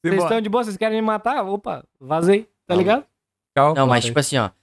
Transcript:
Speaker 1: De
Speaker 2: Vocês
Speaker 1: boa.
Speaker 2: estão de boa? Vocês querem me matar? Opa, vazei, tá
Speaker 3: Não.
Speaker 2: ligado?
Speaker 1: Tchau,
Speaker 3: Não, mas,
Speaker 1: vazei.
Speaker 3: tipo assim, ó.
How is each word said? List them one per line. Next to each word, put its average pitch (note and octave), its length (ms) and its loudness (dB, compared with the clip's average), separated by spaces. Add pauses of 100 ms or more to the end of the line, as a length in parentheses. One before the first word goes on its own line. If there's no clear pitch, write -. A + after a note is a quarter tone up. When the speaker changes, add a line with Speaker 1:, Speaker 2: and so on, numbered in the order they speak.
Speaker 1:
De E3+ 60 0
Speaker 2:
Vocês F#3+ 60 2
Speaker 1:
boa. F3+ 120 0
Speaker 2:
estão A3+ 120 0
de G#3+ 80 -4
boa? A#3 160 0
Vocês G#3 120 -8
querem A3 240 -2
me A3 60 -2
matar? A3 380 -2
Opa, F#3+ 400 -8 (140)
vazei, E3+ 460 0 (220)
tá F3 80 -2
Speaker 3:
Não. - 20 2
Speaker 2:
ligado? G3 280 2 (520)
Speaker 1:
Tchau, D3 180 2
Speaker 3:
Não, C#3 120 2
mas, B2 180 4
Speaker 1:
vazei. A#2 60 -4
Speaker 3:
tipo C3+ 100 0
assim, C#3 180 -2
ó. G#2 120 0 (120)